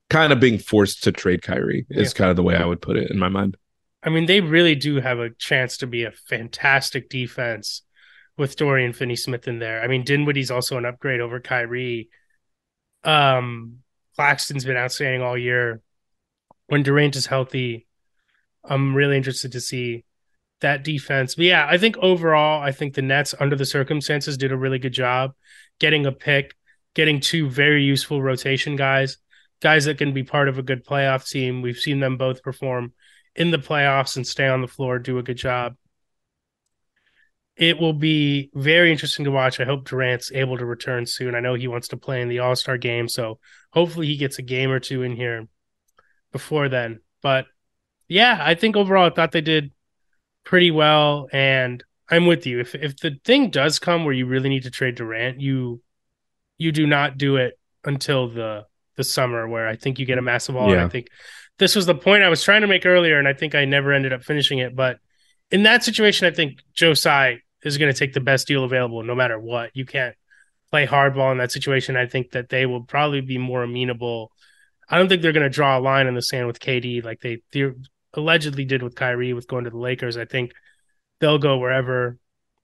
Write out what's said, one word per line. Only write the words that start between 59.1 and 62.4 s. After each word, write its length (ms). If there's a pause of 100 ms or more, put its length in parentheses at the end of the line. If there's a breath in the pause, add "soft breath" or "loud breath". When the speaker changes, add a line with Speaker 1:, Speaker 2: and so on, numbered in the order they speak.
Speaker 2:
where 220
I 80
think 220
you 80
get 120
a 40
massive 320
haul. 160
And 100
I 40
Speaker 1:
Yeah. 40
Speaker 2:
think 200 (500 loud breath)
this 180
was 100
the 80
point 280
I 80
was 120